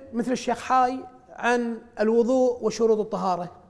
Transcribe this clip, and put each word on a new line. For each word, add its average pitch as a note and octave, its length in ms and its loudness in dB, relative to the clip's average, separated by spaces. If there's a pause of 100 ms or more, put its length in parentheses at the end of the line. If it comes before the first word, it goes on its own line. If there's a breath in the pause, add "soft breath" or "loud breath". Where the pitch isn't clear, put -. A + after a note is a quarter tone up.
(140)
مثل A#3 180 -2
الشيخ A#3 280 -2
حاي B3+ 400 0 (300)
عن A#3 520 -2 (180)
الوضوء A#3 640 2
وشروط A3 340 2
الطهارة؟ F3+ 520 -4 (180)